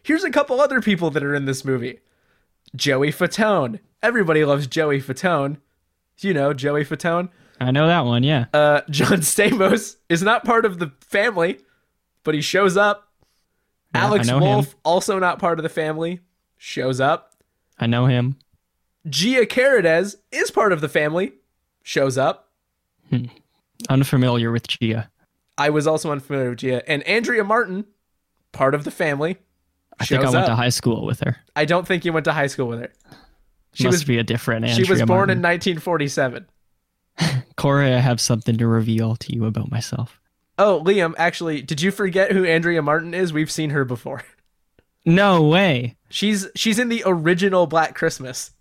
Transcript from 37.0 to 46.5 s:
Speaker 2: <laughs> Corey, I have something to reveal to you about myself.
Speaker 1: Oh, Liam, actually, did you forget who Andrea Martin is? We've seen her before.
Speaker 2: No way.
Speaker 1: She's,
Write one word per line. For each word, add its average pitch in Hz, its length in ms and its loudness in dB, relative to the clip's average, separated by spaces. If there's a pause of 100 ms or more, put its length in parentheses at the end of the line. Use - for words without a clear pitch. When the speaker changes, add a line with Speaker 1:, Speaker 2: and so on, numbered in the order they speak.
Speaker 2:
<laughs> 135 380 -4
Corey, 139 380 2
I 127 60 2
have 123 200 2
something 117 380 0
to 117 100 0
reveal 113 500 0
to - 160 -10
you 113 120 -4
about 110 260 -4
myself. - 480 -8 (380)
Speaker 1:
Oh, 196 280 2
Liam, 185 320 2
actually, 165 440 -2
did 139 200 -6
you 196 100 2
forget 190 400 0
who 185 140 2
Andrea 165 360 2
Martin 160 320 -2
is? 175 200 -2
We've 156 180 -2
seen 156 200 -4
her 143 140 0
before. 127 380 -10 (840)
Speaker 2:
No 180 380 4
way. 151 540 2 (120)
Speaker 1:
She's, 202 460 -2